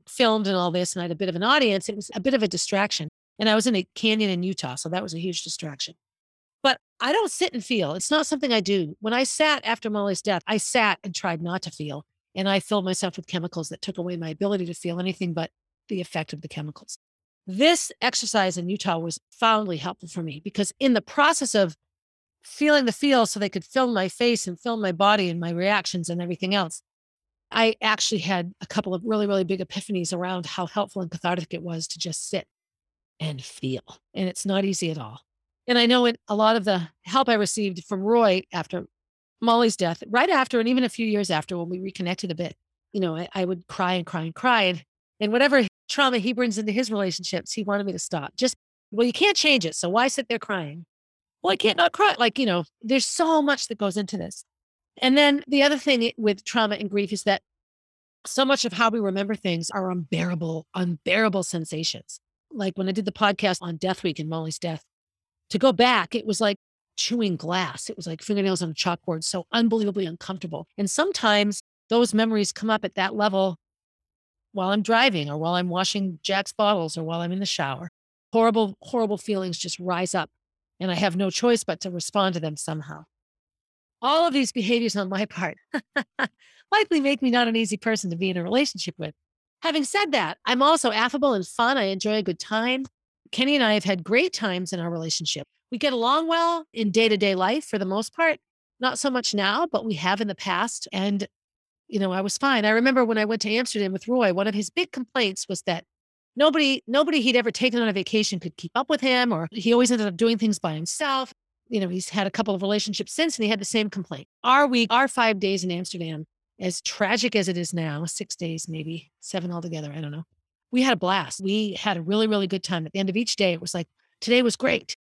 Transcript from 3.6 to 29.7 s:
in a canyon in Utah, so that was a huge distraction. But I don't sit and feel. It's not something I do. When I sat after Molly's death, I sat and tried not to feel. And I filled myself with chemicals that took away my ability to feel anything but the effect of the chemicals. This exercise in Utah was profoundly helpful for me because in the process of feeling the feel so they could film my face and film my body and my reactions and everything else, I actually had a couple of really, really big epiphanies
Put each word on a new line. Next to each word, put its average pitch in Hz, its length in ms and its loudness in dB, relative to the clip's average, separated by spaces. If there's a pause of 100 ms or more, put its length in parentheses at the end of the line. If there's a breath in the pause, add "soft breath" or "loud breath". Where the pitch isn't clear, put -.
in 240 100 2
a 180 200 0
canyon 214 340 2
in 180 140 -2
Utah, 160 320 -6
so - 140 -8
that 180 140 -4
was 180 100 -8
a 165 60 -8
huge 175 240 -6
distraction. 151 520 -10 (680)
But 269 160 2 (220)
I 254 120 -2
don't 415 200 2
sit - 220 -2
and 240 100 -6
feel. 175 300 0
It's 185 180 -6
not 302 140 4
something 277 260 -2
I 220 80 4
do. 180 400 0
When 220 140 -4
I 254 100 2
sat 302 420 2
after 226 240 -2
Molly's 202 320 -2
death, 185 240 -2
I 214 120 0
sat 208 460 2
and 185 120 -8
tried 170 260 -4
not 175 220 -4
to 160 80 -10
feel. 151 320 -10 (320)
And 190 140 -2
I 196 100 4
filled 202 260 0
myself 185 320 -2
with 170 100 -12
chemicals 170 420 -6
that - 120 -12
took - 160 -8
away 180 200 -6
my 165 120 -6
ability 190 360 -2
to 170 80 -8
feel 170 260 -6
anything 180 340 -4
but 160 180 -6 (360)
the 190 140 -4
effect 165 320 -6
of 151 80 -12
the 156 60 -14
chemicals. - 500 -12 (500)
This 277 440 4 (100)
exercise 208 560 0
in 175 120 -4
Utah 190 300 -2
was 165 180 -6
profoundly 214 600 0
helpful 165 320 -8
for 180 120 -8
me 156 220 -8
because 202 360 -2
in 262 140 4
the 220 80 2
process 294 540 2
of 185 200 2 (680)
feeling 294 420 2
the 226 60 4
feel 262 340 4
so - 140 -4
they 202 100 0
could - 160 -6
film 254 280 0
my 190 140 2
face 240 380 0
and 175 140 -8
film 226 220 -4
my 190 100 0
body 196 380 4
and 170 100 -4
my 170 100 -4
reactions 180 600 0
and 175 120 -4
everything 180 320 -2
else, 180 300 -2 (680)
I 226 300 4
actually 214 380 0
had 175 420 -2
a - 60 -12
couple 196 260 -4
of 180 100 -4
really, 214 220 0
really 196 180 2
big 185 180 -2
epiphanies 185 520 -4